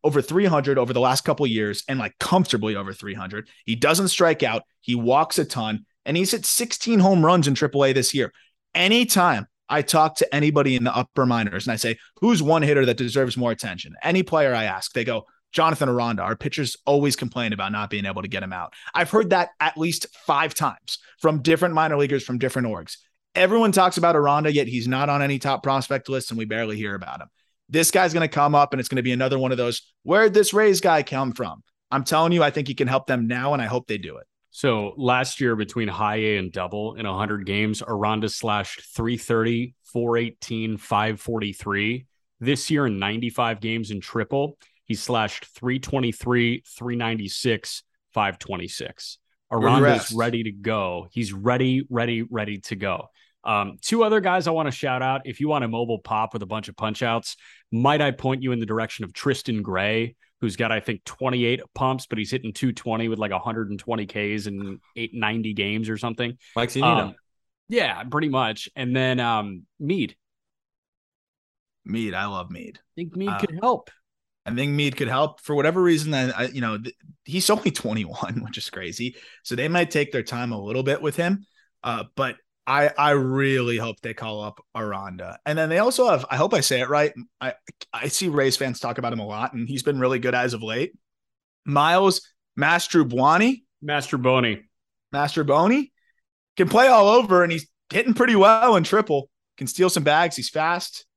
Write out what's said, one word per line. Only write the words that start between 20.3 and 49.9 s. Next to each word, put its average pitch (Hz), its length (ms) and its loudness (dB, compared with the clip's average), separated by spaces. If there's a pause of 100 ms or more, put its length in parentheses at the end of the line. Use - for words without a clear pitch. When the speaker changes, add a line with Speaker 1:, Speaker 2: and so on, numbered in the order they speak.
Speaker 1:
times - 460 -4 (200)
from 156 220 2
different 160 320 4
minor 156 240 2
leaguers 139 260 2
from 123 140 -4
different 123 320 -2
orgs. 92 260 -10 (400)
Everyone 190 380 4
talks 185 240 4
about 170 180 4
Aranda, 147 380 2
yet 143 140 2
he's 120 200 -4
not 135 220 0
on 143 120 0
any 139 160 0
top 131 260 -2
prospect 135 440 -2
lists, 131 240 -4
and 117 60 -6
we 110 80 -4
barely 110 320 -4
hear 104 180 -6
about 85 240 -12
him. - 80 -18 (400)
This 160 240 2
guy's 180 220 4
gonna 165 160 0
come 147 260 2
up, 143 160 4
and 135 80 -2
it's 120 80 -6
gonna 127 160 -2
be 127 80 -2
another 131 260 0
one 131 140 0
of 127 60 -2
those, 120 240 -2 (220)
"Where'd 202 300 4
this 202 200 4
Rays 202 260 4
guy 160 240 4
come 135 300 -4
from?" 85 280 -8 (300)
I'm 135 140 0
telling 160 260 4
you, 170 100 4
I 143 100 6
think 139 180 -4
he 135 40 -4
can 131 140 0
help 131 200 0
them 120 200 0
now, 123 240 -2
and 139 100 0
I 117 40 -2
hope 123 220 -4
they 107 100 -4
do 85 180 -12
it. - 120 -18 (220)
Speaker 2:
So 107 480 -2
last 127 420 0
year 120 160 0
between 107 320 -4
high 104 280 -2
A 107 220 0
and 92 140 -4
double 104 440 -6
in 110 100 -8
a 95 100 -4
hundred 104 300 -4
games, 104 400 -2
Aranda 107 420 -2
slashed 104 540 -4 (140)
three 117 220 -2
thirty, 117 640 -2
four 117 340 -2
eighteen, 110 600 -6
five 107 440 -2
forty-three. 107 840 -4 (320)
This 131 320 -2
year 143 160 2
in 104 100 -2
ninety-five 113 640 -2
games 113 320 -6
in 101 100 -8
triple, 139 560 -4 (280)
he 110 100 -4
slashed 110 500 -4
three 123 320 -6
twenty-three, 123 880 -2
three 120 300 -10
ninety-six, 113 880 -4 (320)
five 98 240 0
twenty-six. - 800 -12 (320)
Aranda's 123 580 4